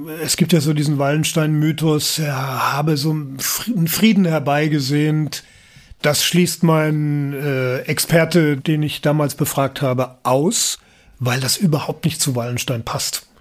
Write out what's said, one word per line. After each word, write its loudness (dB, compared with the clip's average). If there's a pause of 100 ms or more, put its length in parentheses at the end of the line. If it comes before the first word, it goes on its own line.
(220)
Es -2
gibt 2
ja 6
so 2
diesen 0
Wallenstein-Mythos, 0
er -2
habe 0
so 0
einen -6
Fri-, -4
einen 0
Frieden 4
herbeigesehnt. 0 (600)
Das 2
schließt 2
mein, 2
äh, -2
Experte, 2
den 0
ich -4
damals 2
befragt -2
habe, -2
aus, 0 (400)
weil -2
das -2
überhaupt 0
nicht -2
zu -2
Wallenstein -4
passt. -6 (140)